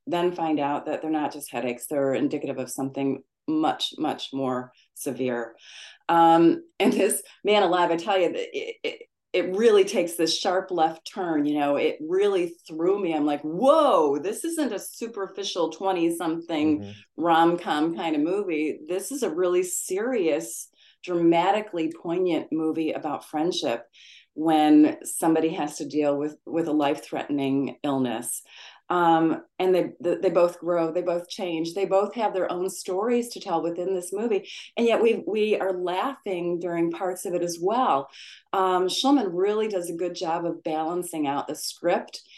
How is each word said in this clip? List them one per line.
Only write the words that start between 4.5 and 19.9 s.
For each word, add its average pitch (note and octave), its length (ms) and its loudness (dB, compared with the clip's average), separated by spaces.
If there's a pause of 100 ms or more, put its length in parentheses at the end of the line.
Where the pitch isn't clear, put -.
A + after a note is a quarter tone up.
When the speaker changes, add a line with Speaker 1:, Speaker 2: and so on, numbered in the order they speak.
Speaker 1:
severe. A#2+ 640 -4 (540)
Um, E3 540 6 (180)
and G3 100 4
this, G3+ 320 2 (220)
man G3+ 180 4
alive, F3 280 4
I E3 40 2
tell F#3+ 240 0
you, E3 160 2
it, - 480 -6
it, - 160 -6 (320)
it F3+ 240 0
really G#3 300 6
takes F3+ 300 -2
this D#3+ 220 0
sharp F#3+ 320 -2
left E3 400 -2
turn. E3 360 -2
You D3 120 0
know, C#3+ 200 2
it D3 240 0
really F#3 500 0 (160)
threw E3+ 320 0
me. E3+ 160 -2
I'm D3 120 0
like, D3 160 -2
"Whoa, A3 760 4
this - 260 -6
isn't D#4+ 300 -4
a F#3+ 60 -6
superficial G3 920 -6
twenty-something E3 1120 0
Speaker 2:
Mm-hmm. G2+ 100 -12 (320)
Speaker 1:
rom-com E3 720 2
kind E3 220 -2
of D3 60 2
movie. E3 640 -2
This F#3+ 240 -6
is C4+ 120 -8
a F#3+ 100 0
really F3+ 280 2
serious, F#3 1080 -4 (360)